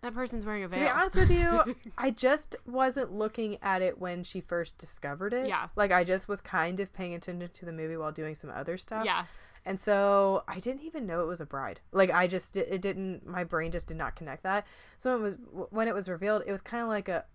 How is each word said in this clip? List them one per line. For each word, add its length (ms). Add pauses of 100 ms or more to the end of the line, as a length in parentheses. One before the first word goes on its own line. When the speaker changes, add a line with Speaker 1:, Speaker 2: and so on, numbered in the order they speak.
Speaker 1:
that 100
person's 300
wearing 200
a 40
Speaker 2:
To 100
be 60
Speaker 1:
veil. 100
Speaker 2:
honest 220
with 140
you, 440 (120)
Speaker 1:
<laughs> 120
Speaker 2:
I 120
just 460 (100)
wasn't 480
looking 480
at 180
it 180
when 240
she 180
first 360
discovered 560
it. 160
Speaker 1:
Yeah. 280
Speaker 2:
Like, 160
I 120
just 240
was 140
kind 360
of 140
paying 220
attention 360
to 140
the 80
movie 240
while 160
doing 220
some 160
other 260
stuff. 300
Speaker 1:
Yeah. 180 (400)
Speaker 2:
And 160
so 680
I 140
didn't 220
even 240
know 160
it 40
was 140
a 60
bride. 340 (100)
Like, 200
I 160
just 260
di-, 80
it 220
didn't, 440
my 180
brain 280
just 160
did 80
not 180
connect 280
that. 240 (320)
So 180
it 60
was, 140
w-, 340
when 180
it 60
was 120
revealed, 400
it 60
was 80
kinda 260
like 220
a 160 (100)